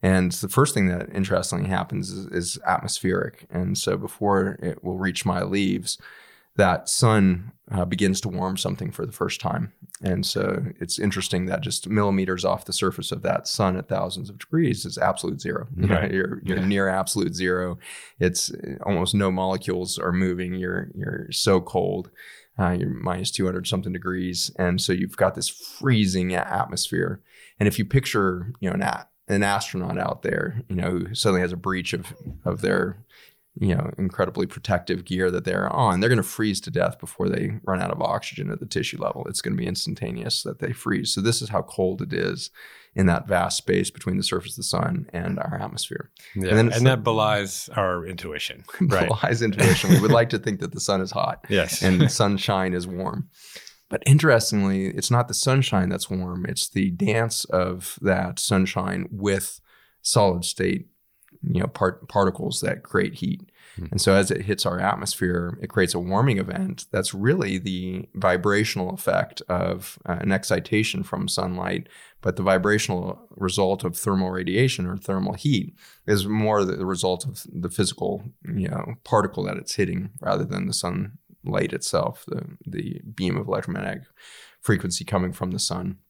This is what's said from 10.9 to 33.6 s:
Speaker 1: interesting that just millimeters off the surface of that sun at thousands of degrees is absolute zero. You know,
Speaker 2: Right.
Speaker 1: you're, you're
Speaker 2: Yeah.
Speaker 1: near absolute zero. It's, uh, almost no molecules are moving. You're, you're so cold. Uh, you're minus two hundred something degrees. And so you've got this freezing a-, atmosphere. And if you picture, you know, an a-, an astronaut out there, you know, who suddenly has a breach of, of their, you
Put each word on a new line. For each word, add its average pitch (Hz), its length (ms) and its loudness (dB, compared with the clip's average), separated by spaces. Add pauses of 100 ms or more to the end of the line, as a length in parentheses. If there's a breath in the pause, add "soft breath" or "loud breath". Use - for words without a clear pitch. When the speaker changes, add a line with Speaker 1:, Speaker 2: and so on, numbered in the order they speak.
Speaker 1:
interesting 95 460 0
that 92 160 -2
just - 260 -6
millimeters 95 560 2
off 95 220 0
the 95 80 -6
surface - 380 -2
of 95 100 -6
that - 260 -2
sun 95 300 0
at 95 100 -8
thousands 92 420 -4
of 101 100 -16
degrees 151 460 0
is - 120 -8
absolute - 440 0
zero. - 340 -4
You 90 120 2
know, 92 80 6
Speaker 2:
Right. - 160 0
Speaker 1:
you're, - 320 -2
you're 90 140 -2
Speaker 2:
Yeah. 92 80 0
Speaker 1:
near 98 240 2
absolute 92 460 0
zero. 90 420 0 (420 loud breath)
It's, - 320 2
uh, - 320 -8
almost 95 320 0
no 101 160 4
molecules 92 680 -2
are 90 120 0
moving. 90 440 0
You're, 92 400 -4
you're - 360 -6
so 95 300 4
cold. 92 480 -2 (480 loud breath)
Uh, 90 140 2
you're 90 180 0
minus 92 420 -4
two - 140 -2
hundred 92 220 -2
something 95 260 -2
degrees. 92 640 -4
And 90 240 2
so - 100 0
you've 92 260 -2
got 95 180 4
this - 140 -4
freezing 95 840 2
a-, 90 60 2
atmosphere. 90 840 -2 (380 loud breath)
And 104 80 6
if 98 120 2
you 107 60 2
picture, 98 720 2
you 95 100 -2
know, 90 60 -2
an 95 60 0
a-, - 260 -2 (220)
an 98 140 4
astronaut 92 560 -2
out - 240 -2
there, - 440 -2
you 95 80 -6
know, 90 140 0
who 90 260 -4
suddenly 95 260 2
has 90 120 0
a 90 40 -8
breach 92 360 -4
of, 90 200 -6 (300)
of 90 180 -2
their, 95 360 0 (600 soft breath)
you 95 160 2